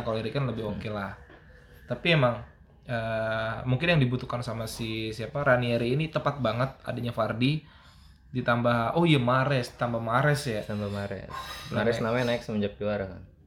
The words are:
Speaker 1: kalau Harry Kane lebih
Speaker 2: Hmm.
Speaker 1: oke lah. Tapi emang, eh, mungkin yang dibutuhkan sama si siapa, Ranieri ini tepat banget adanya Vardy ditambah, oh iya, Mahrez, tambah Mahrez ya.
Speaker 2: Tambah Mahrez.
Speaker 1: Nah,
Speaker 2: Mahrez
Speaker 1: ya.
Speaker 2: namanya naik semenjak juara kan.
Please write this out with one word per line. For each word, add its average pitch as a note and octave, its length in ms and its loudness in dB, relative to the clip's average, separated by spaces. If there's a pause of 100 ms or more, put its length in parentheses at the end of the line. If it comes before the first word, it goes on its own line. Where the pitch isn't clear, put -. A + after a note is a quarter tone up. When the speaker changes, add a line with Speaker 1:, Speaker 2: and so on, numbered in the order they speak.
Speaker 1:
kalau A#2 160 -2
Harry A2 120 -4
Kane C3+ 160 -2
lebih A2+ 200 -4
Speaker 2:
Hmm. G2+ 80 -4
Speaker 1:
oke G#2 160 -6
lah. G2+ 240 -6 (720)
Tapi - 260 -6
emang, C3 240 4 (480)
eh, A2+ 800 -2
mungkin B2+ 260 0
yang E3 120 6
dibutuhkan B2 400 0
sama A2+ 240 -6
si A2+ 240 -6 (200)
siapa, A2 320 -6
Ranieri A#2+ 520 4
ini D#3 160 0
tepat C#3+ 280 -2
banget A#2+ 360 0 (100)
adanya A#2+ 280 -4
Vardy A#2 520 0 (680)
ditambah, A#2+ 680 2
oh E3+ 60 6
iya, D#3 140 8
Mahrez, B2+ 540 2
tambah A#2+ 280 -2
Mahrez C3+ 440 2
ya. G#2+ 180 -2
Speaker 2:
Tambah G#2 280 -4
Mahrez. G2+ 400 -6 (400)
Speaker 1:
Nah, A#2+ 100 -2
Speaker 2:
Mahrez A#2 160 2
Speaker 1:
ya. A#2 60 -2
Speaker 2:
namanya A#2+ 260 2
naik A#2+ 140 0
semenjak G#2 340 -2
juara G#2 320 -2
kan. F2+ 140 -14 (260)